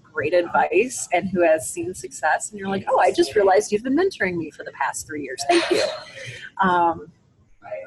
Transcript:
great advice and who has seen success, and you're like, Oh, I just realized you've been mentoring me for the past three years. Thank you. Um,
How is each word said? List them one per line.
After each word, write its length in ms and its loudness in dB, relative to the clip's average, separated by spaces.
great 300 -6
advice 800 2
and 160 0
who 140 0
has 260 4
seen 260 -6
success, 560 -4
and 80 -14
you're 100 -6
like, 220 -2
Oh, 80 2
I 140 4
just 220 2
realized 380 4
you've 120 0
been 120 0
mentoring 400 0
me 140 -6
for 140 -16
the 80 -12
past 340 -4
three 160 -8
years. 260 -8
Thank 220 2
you. 140 2
Um, 520 2